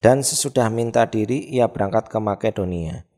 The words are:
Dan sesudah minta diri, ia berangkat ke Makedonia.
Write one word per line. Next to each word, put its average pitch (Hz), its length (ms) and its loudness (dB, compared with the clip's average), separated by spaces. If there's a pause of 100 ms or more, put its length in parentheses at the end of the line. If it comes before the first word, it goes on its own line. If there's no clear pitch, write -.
Dan 127 160 6
sesudah 135 480 0
minta 117 400 0
diri, 110 400 -2
ia 127 240 2
berangkat 101 400 -2
ke 110 80 -2
Makedonia. 92 960 -4